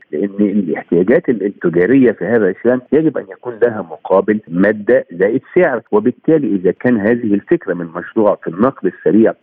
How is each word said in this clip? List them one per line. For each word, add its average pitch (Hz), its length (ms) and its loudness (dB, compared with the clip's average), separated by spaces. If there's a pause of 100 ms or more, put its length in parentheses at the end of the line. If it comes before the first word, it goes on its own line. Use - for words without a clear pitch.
(120)
لأن 85 180 -4 (100)
الاحتياجات 98 920 0
التجارية 104 800 2
في 101 140 -6
هذا 107 240 2
الشأن 123 320 -2 (120)
يجب 151 240 2
أن 98 140 -8
يكون 113 320 -12
لها 110 180 -2
مقابل 98 640 -2
مادة 104 640 0
زائد 101 300 -2 (140)
سعر. 147 260 0 (100)
وبالتالي 120 640 0
إذا 90 160 0
كان 123 260 0
هذه 113 360 0
الفكرة 101 400 -2
من 85 120 -6
مشروع 87 580 -2
في 87 60 -8
النقل 101 380 -2
السريع 98 540 2